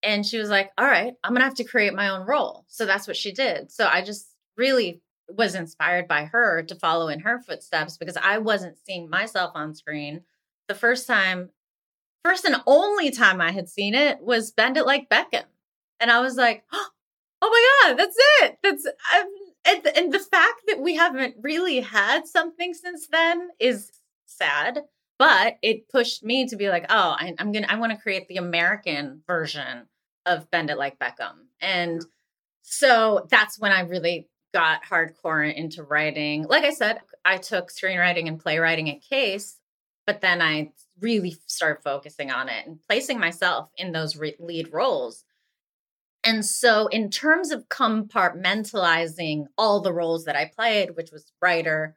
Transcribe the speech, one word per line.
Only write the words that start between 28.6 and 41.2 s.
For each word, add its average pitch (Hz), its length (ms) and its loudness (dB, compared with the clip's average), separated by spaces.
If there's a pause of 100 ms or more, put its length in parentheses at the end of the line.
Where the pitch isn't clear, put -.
version 147 600 -6 (380)
of 165 260 -2
Bend 160 180 -2
It 151 80 -4
Like 139 220 -6
Beckham." 117 480 -10 (140)
And 175 420 -4 (600)
so 220 680 4
that's 214 260 4
when 208 140 2
I 190 100 4
really 170 460 -4 (260)
got 160 300 2
hardcore 160 680 -2
into 160 300 -10
writing. 151 600 -2
Like 302 220 2
I 285 60 2
said, 226 280 -2 (240)
I 185 140 2
took 185 340 -6
screenwriting 175 560 -2
and 160 100 -8
playwriting 160 520 0
at 143 120 -10
Case, 214 560 -4 (480)
but 202 140 -2
then 175 220 2
I 151 320 0 (260)
really 190 380 -2 (100)